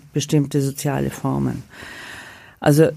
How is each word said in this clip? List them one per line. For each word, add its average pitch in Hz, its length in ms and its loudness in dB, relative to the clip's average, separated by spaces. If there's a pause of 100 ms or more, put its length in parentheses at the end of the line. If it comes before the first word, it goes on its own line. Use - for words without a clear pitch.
(140)
bestimmte 147 480 0
soziale 135 480 -2
Formen. 135 540 -4 (960)
Also 151 380 6